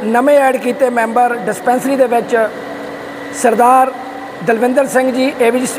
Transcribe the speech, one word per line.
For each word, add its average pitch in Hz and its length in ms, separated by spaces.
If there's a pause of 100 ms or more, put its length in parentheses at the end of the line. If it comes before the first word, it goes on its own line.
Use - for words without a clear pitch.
ਨਵੇਂ 254 340
ਐਡ 262 180
ਕੀਤੇ 247 340
ਮੈਂਬਰ 240 460
ਡਿਸਪੈਂਸਰੀ 240 600
ਦੇ 254 100
ਵਿੱਚ 226 420 (920)
ਸਰਦਾਰ 247 500 (520)
ਦਲਵਿੰਦਰ 247 420
ਸਿੰਘ 262 260
ਜੀ 262 280
ਏ 233 100
ਬੀ 254 160 (120)